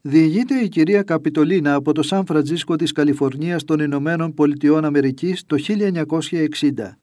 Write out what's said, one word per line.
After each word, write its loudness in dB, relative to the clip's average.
Διηγείται 2
η 0
κυρία 2
Καπιτολίνα 0
από 0
το 0
Σαν -2
Φραντζίσκο -2
της -2
Καλιφορνίας -2
των 0
Ηνωμένων -2
Πολιτειών 2
Αμερικής 0
το -2
χίλια -2
εννιακόσια -2
εξήντα. -2